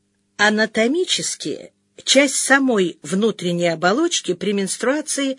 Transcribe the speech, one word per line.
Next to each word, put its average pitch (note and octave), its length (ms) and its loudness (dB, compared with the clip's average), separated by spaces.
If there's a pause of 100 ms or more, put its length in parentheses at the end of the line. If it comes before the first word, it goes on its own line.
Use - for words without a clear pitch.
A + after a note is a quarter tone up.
(380)
Анатомически G#3+ 1300 0 (320)
часть C#4 320 2
самой C4 640 2
внутренней F3 640 0
оболочки F3+ 640 0
при F#3 200 -4
менструации C4 840 -2